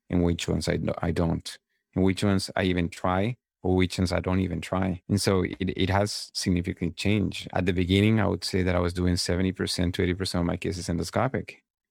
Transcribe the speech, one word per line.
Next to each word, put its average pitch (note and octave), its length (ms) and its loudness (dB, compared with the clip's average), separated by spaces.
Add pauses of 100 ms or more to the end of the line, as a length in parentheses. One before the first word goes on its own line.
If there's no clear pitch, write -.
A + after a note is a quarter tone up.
and F2+ 140 2
which F2 240 0
ones E2+ 200 0
I, E2 120 0 (200)
I F2 120 0
don't, E2 460 -2 (360)
and F#2 100 2
which F#2+ 200 2
ones G2 320 2
I F#2+ 80 2
even F2 260 2
try F#2+ 460 0 (260)
or F#2 140 2
which F#2 240 2
ones F2+ 120 2
I F2 80 2
don't F2+ 200 0
even F2 220 -2
try. F#2 460 -2
And G2+ 140 2
so F#2+ 220 4
it, - 160 -4
it F#2 320 0
has G2+ 420 0
significantly F2 600 -2
changed. F#2+ 580 -2
At F2+ 140 0
the F#2+ 40 2
beginning, G2 480 4
I G2 80 2
would F#2 160 -2
say F#2 200 0
that F2+ 120 0
I F2+ 40 2
was F2 140 0
doing F2+ 220 2
seventy F#2 360 0
percent F2+ 440 -2
to F#2 80 0
eighty F2+ 120 0
percent F2+ 260 -2
of F2 60 0
my F2 100 -2
cases F2 300 -6
endoscopic, F2 720 -4 (340)